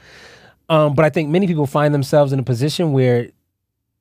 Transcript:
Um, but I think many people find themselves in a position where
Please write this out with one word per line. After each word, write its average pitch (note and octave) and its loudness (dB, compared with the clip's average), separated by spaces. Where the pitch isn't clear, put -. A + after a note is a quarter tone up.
Um, D3+ 2
but D#3 2
I D3+ 2
think D#3 -4
many F#3 0
people D3+ -2
find D3 0
themselves C#3 0
in C3+ -2
a B2+ -4
position C#3+ -2
where B2 0